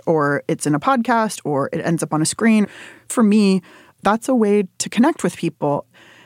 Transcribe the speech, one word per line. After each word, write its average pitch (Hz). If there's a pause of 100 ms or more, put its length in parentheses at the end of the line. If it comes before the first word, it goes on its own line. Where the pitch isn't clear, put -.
or 147
it's 156
in 151
a 143
podcast 233
or 139
it 165
ends 165
up 156
on 156
a 156
screen, 214 (400)
for -
me, 202 (420)
that's 214
a 262
way 208 (120)
to -
connect 277
with 175
people. 147 (400)